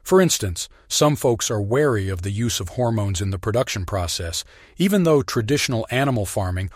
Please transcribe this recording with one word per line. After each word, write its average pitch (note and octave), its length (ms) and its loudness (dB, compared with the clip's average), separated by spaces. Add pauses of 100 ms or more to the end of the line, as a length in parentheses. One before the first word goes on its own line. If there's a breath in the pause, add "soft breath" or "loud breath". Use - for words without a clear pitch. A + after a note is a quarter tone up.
For F#3+ 160 6
instance, G#2+ 480 0 (180 soft breath)
some D3+ 300 2
folks A#2+ 340 0
are G#2+ 100 -2
wary A2 480 0
of F#2+ 140 -4
the G2 80 -4
use A2 300 -2
of F#2 100 -8
hormones G#2 500 0
in G2 100 -2
the F#2+ 80 -4
production G#2+ 460 -2
process, E2+ 600 -4 (340 loud breath)
even G3 240 2
though D#3 200 4
traditional A#2+ 680 -2
animal B2+ 340 0
farming F#2 520 -4